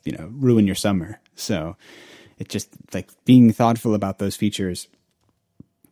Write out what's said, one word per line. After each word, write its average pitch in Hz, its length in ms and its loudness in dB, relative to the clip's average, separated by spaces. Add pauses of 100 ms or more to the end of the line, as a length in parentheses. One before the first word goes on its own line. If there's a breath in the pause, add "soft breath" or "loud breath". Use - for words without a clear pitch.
you - 80 -8
know, 82 220 -14
ruin 123 340 2
your 92 80 -2
summer. 92 460 -4 (140)
So 82 420 -8 (600 soft breath)
it - 120 -14
just, - 200 -10 (240)
like, 92 160 -8 (140)
being 123 300 8
thoughtful 117 420 0
about 98 240 -6
those 98 160 -4
features 98 540 -6 (1040)